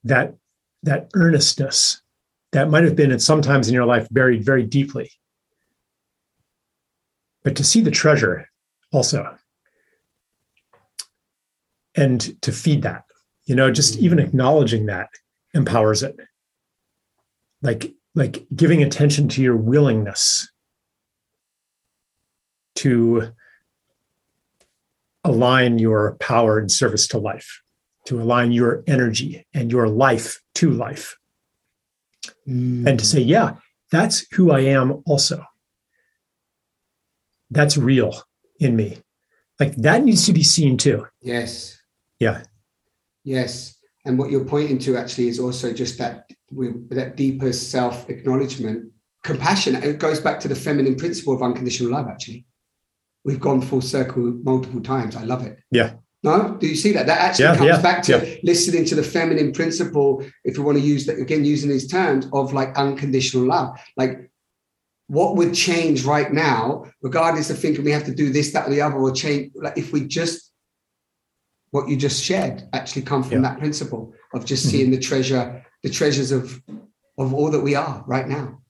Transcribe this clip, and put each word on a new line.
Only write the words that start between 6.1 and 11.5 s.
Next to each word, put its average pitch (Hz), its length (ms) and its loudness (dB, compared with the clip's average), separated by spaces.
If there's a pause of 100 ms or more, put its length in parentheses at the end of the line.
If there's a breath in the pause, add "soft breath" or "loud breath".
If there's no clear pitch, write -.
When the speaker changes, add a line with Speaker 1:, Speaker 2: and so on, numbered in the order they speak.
Speaker 1:
But 143 120 0
to 139 80 -2
see - 160 4
the - 100 2
treasure 139 580 2 (440)
also, 127 440 -2 (2500)